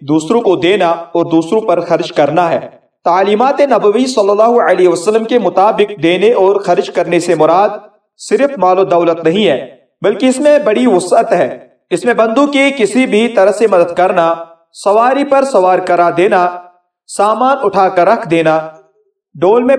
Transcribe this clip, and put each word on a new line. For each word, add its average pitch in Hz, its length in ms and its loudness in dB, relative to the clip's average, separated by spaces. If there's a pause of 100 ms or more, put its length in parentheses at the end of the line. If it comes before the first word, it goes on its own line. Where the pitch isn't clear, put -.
دوسروں 160 400 0
کو 202 160 0
دینا 180 320 0
اور 170 360 -4
دوسروں 165 360 -2
پر 170 200 -2
خرچ 170 300 -4
کرنا 160 400 0
ہے۔ 123 80 -2 (460)
تعلیمات 208 540 0 (120)
نبوی 214 340 0
صلی 220 240 0
اللہ 220 340 2
علیہ 180 260 2
وسلم 214 340 -2
کے 233 160 0
مطابق 202 520 0 (120)
دینے 185 320 2
اور 196 260 2
خرچ 208 300 -2
کرنے 170 280 -2
سے 175 160 0
مراد 165 340 2 (520)
صرف 262 360 -2
مال 185 220 2
و 190 60 2
دولت 170 380 0
نہیں 180 240 0
ہے، 139 120 0 (420)
بلکہ 220 240 -2
اس 254 140 0
میں 294 200 4
بڑی 220 280 0
وسعت 220 440 0
ہے۔ 147 180 0 (400)
اس 175 160 -4
میں 240 80 2
بندوں 226 340 0
کی 277 300 0
کسی 254 300 0
بھی 208 280 0
طرح 196 160 2
سے 214 160 0
مدد 175 300 0
کرنا، 180 360 0 (420)
سواری 240 500 0
پر 277 220 2
سوار 185 400 2
کرا 175 300 2
دینا، 180 300 2 (640)
سامان 226 520 0
اٹھا 196 280 0
کر 175 180 0
رکھ 226 220 0
دینا، 160 300 0 (760)
ڈول 202 280 2
میں 262 160 2